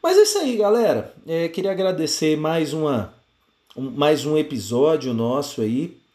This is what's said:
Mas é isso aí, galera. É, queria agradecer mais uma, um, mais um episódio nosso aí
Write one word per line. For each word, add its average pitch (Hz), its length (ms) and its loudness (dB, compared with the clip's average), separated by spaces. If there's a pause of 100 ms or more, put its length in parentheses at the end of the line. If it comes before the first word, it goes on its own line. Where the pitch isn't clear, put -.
Mas 370 160 4
é 427 60 8
isso 415 160 2
aí, 254 180 -2
galera. 208 560 2 (140)
É, 165 200 -2
queria 190 240 -4
agradecer 160 640 0
mais 156 380 -2
uma, 143 400 -2 (640)
um, 131 140 -8
mais 143 340 2
um 151 100 0
episódio 135 800 0
nosso 120 480 -2
aí 123 340 -2 (200)